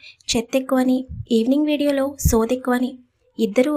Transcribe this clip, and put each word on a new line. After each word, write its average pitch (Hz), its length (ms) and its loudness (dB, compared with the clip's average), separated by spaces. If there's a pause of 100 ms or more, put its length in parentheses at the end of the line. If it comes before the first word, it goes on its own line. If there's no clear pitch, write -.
(320)
చెత్తెక్కువని, 254 680 0 (380)
ఈవినింగ్ 277 340 2
వీడియోలో 277 340 0 (240)
సోదెక్కువని. 247 600 0 (460)
ఇద్దరూ 254 380 2